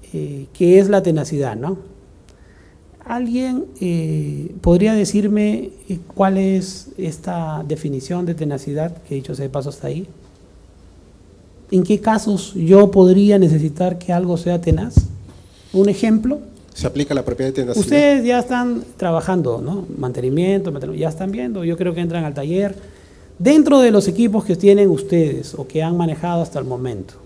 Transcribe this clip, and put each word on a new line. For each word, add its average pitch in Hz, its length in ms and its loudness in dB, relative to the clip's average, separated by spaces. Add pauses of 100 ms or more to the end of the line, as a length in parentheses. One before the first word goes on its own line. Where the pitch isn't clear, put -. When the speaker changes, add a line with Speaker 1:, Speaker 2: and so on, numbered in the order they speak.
(120)
Speaker 1:
eh, 143 400 -10
que 180 280 6
es 196 80 4
la 196 160 2
tenacidad, 143 520 -2
¿no? 165 220 -6 (1300)
¿Alguien, 254 640 -4 (140)
eh, 156 800 -4
podría 180 320 4
decirme, 208 800 0 (180)
eh, 175 120 -6 (160)
cuál 190 200 2
es 190 520 -2 (100)
esta 165 680 -8
definición 156 600 -6
de 165 80 -4
tenacidad, 147 680 -6
que 147 100 -10
dicho 135 220 -8
sea 139 80 -8
de 131 60 -8
paso 139 180 -6
hasta 143 180 -12
ahí? 151 220 -8 (1600)
¿En 180 120 4
qué 208 160 0
casos 214 540 -2
yo 190 360 6
podría 196 480 6
necesitar 160 580 2
que 175 160 -6
algo 175 240 0
sea 175 240 -2
tenaz? 170 360 0 (760)
¿Un 196 160 4
ejemplo? 226 520 0 (340)
Speaker 2:
Se - 100 -10
aplica 139 300 -4
la 131 100 -2
propiedad 131 260 -4
de 135 120 -4
tenacidad. 123 220 -2
Speaker 1:
Ustedes 285 400 2
ya 247 160 0
están 247 420 -4 (140)
trabajando, 165 680 -2
¿no? 175 220 -8 (100)
Mantenimiento, 143 760 -2
mantenimiento, 143 280 -10
ya 160 80 -2
están 185 220 -8
viendo. 220 320 -8
Yo 170 140 -4
creo 175 180 -4
que 170 60 -6
entran 170 240 -4
al 147 100 -8
taller. 175 400 -4 (640)
Dentro 285 400 6
de 240 140 6
los 202 160 4
equipos 208 360 0
que 180 120 0
tienen 202 340 6
ustedes 156 640 0
o 139 140 -12
que 156 120 -4
han 165 160 -2
manejado 170 460 -4
hasta 151 160 -8
el 131 60 -6
momento 123 500 -8 (120)